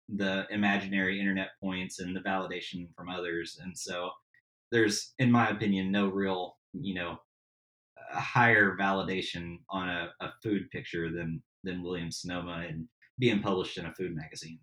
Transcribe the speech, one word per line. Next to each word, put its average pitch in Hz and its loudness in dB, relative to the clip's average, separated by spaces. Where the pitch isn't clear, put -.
the 98 0
imaginary 98 2
internet 95 0
points 92 -4
and 90 -6
the 92 -6
validation 90 -4
from 87 -12
others. 85 -4
And 90 -10
so 90 -6
there's, 110 2
in 123 6
my 117 6
opinion, 98 2
no 101 4
real, 95 -2
you 92 -4
know, 85 -6
uh, - -8
higher 110 6
validation 92 0
on 95 -4
a, 87 -4
a - -8
food 101 -2
picture 85 -4
than, 82 -4
than 90 -4
Williams-Sonoma 87 -6
and 80 -8
being 110 4
published 95 0
in 87 -6
a 87 -8
food 90 -4
magazine. 80 -10